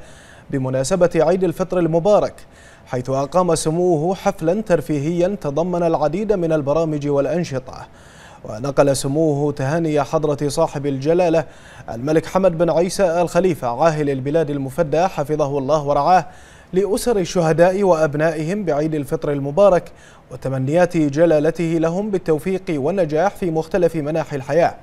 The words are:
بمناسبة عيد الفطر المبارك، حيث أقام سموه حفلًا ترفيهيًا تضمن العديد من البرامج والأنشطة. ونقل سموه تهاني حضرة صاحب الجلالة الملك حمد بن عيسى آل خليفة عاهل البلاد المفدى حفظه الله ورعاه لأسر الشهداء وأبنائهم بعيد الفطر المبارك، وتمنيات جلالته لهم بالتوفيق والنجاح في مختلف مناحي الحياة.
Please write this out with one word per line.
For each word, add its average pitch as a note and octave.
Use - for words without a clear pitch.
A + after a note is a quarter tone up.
بمناسبة C3+
عيد F3
الفطر F3+
المبارك، E3
حيث B2+
أقام D#3+
سموه E3+
حفلًا F#3+
ترفيهيًا E3+
تضمن E3+
العديد E3
من E3+
البرامج D3+
والأنشطة. C#3
ونقل C3+
سموه D3
تهاني D3+
حضرة D3+
صاحب D3+
الجلالة D#3+
الملك D3+
حمد F#3
بن E3+
عيسى F3
آل E3
خليفة F3
عاهل D3+
البلاد C#3+
المفدى C#3+
حفظه D3
الله C#3+
ورعاه C#3+
لأسر G#3
الشهداء F3
وأبنائهم D#3+
بعيد D#3
الفطر D3+
المبارك، D#3+
وتمنيات C#3+
جلالته D#3
لهم E3
بالتوفيق F#3
والنجاح D#3+
في F3
مختلف D#3+
مناحي D3+
الحياة. C#3+